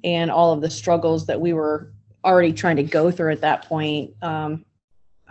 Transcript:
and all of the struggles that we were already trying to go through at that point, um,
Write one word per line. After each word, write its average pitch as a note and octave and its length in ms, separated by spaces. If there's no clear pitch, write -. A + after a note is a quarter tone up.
and E3+ 260
all E3+ 240
of D3 80
the D#3+ 80
struggles E3 560
that B2+ 140
we E3+ 120
were D3+ 400
already F3+ 280
trying E3 240
to C#3+ 60
go D#3 280
through E3+ 220
at D3 100
that D3+ 240
point, D3+ 440
um, D#3 420